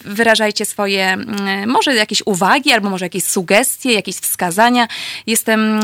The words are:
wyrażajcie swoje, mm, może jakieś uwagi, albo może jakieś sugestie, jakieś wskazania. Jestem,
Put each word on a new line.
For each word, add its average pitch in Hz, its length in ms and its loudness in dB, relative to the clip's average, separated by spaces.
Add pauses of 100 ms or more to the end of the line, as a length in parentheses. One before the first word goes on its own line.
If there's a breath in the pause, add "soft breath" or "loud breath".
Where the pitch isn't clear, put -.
wyrażajcie 214 600 2
swoje, 196 480 -2
mm, 196 580 -4
może 302 240 2
jakieś 214 320 0
uwagi, 214 460 2
albo 208 180 2
może 185 140 -4
jakieś 175 200 -6
sugestie, 214 680 0
jakieś 190 240 -2
wskazania. 226 720 0 (380 loud breath)
Jestem, 220 580 0